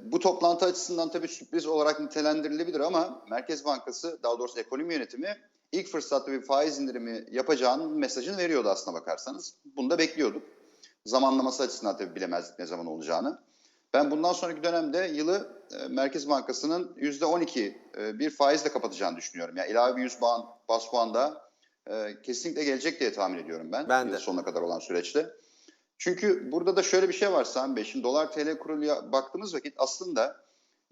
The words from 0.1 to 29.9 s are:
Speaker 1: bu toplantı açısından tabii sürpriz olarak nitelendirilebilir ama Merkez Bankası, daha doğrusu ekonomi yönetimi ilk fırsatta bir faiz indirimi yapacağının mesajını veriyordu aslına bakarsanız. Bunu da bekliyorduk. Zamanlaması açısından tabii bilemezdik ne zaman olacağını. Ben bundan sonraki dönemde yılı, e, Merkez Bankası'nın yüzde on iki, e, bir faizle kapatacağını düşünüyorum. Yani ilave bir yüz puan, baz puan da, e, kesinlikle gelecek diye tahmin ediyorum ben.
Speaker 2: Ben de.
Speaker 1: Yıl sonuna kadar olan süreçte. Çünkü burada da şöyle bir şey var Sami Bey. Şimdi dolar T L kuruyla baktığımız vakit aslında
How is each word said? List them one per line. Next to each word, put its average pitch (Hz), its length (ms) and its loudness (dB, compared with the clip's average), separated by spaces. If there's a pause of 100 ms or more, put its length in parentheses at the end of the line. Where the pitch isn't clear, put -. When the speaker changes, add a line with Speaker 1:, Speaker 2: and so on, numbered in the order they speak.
Speaker 1:
bu 170 60 2
toplantı 175 480 4
açısından 170 440 -2
tabii 165 180 -4
sürpriz - 380 -4
olarak 151 340 2
nitelendirilebilir 151 800 -2
ama 170 500 0
Merkez 143 340 -6
Bankası, 147 580 -4
daha 120 160 0
doğrusu 120 220 -6
ekonomi 151 340 -4
yönetimi 147 420 -6 (360)
ilk 175 160 -4
fırsatta 139 440 -2
bir 131 80 -2
faiz 143 380 2
indirimi 120 520 -6
yapacağının 131 680 2
mesajını 143 400 -2
veriyordu 156 300 2
aslına 92 280 0
bakarsanız. - 580 -8 (220)
Bunu 131 140 0
da 170 80 2
bekliyorduk. 151 440 2 (600)
Zamanlaması 131 580 4
açısından 113 340 -2
tabii 90 180 -6
bilemezdik 87 440 -6
ne 87 80 -8
zaman 85 200 -8
olacağını. 82 520 -4 (560)
Ben 143 160 6
bundan 160 220 2
sonraki 165 300 -4
dönemde 170 520 2
yılı, 175 340 0 (240)
e, 135 160 -10
Merkez 139 400 0
Bankası'nın 147 680 0
yüzde 143 280 -2
on 170 160 4
iki, 131 380 -2 (200)
e, 107 200 -4
bir 147 120 0
faizle 147 380 4
kapatacağını 95 480 -2
düşünüyorum. 85 400 -8
Yani 92 140 -2
ilave 123 260 4
bir 127 60 -2
yüz 123 160 -4
puan, 117 280 2 (220)
baz 113 220 0
puan 113 240 0
da, 151 360 0 (400)
e, 107 320 -6
kesinlikle 147 420 -4
gelecek 139 360 0
diye 117 120 2
tahmin 92 260 0
ediyorum 80 340 -8
ben. 120 160 -4
Speaker 2:
Ben 127 200 4
de. - 40 -2
Speaker 1:
Yıl 98 60 -2
sonuna 90 260 -4
kadar 87 180 -2
olan 85 160 -2
süreçte. 113 520 -2 (680)
Çünkü 180 540 0
burada 175 240 2
da 190 60 6
şöyle 185 260 6
bir 180 40 0
şey 202 200 2
var 143 120 6
Sami 131 320 -2
Bey. 107 80 0
Şimdi 127 200 -6
dolar 151 280 2
T 147 140 0
L 156 120 -2
kuruyla 147 540 -2
baktığımız 175 420 0
vakit 143 240 -6
aslında 131 580 0 (560)